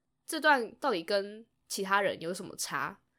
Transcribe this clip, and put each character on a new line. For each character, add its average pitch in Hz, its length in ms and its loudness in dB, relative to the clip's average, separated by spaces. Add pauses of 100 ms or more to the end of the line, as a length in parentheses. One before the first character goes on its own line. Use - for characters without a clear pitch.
(260)
这 330 140 -6
段 269 400 4
到 269 140 2
底 180 100 0
跟 208 420 -2 (220)
其 - 160 -4
他 196 180 4
人 180 200 0
有 165 120 -4
什 190 100 -8
么 180 140 -12
差， 151 400 -6 (220)